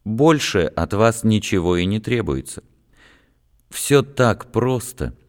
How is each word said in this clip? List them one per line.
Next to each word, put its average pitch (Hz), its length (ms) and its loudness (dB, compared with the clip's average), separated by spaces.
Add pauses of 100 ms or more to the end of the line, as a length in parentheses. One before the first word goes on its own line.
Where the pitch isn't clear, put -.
Больше 131 600 2
от 82 300 -4
вас 113 300 2
ничего 98 540 0
и 90 80 0
не 104 140 -2
требуется. 87 640 -6 (1040)
Всё - 320 2
так 127 500 -2
просто, 120 680 -4 (120)